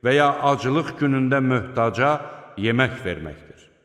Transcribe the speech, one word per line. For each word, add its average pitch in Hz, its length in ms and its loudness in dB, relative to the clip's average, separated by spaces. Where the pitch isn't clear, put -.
və 127 120 2
ya 147 140 4
aclıq 139 540 0
günündə 135 460 2
möhtaca 123 680 0
yemək 117 500 0
verməkdir. 78 640 -10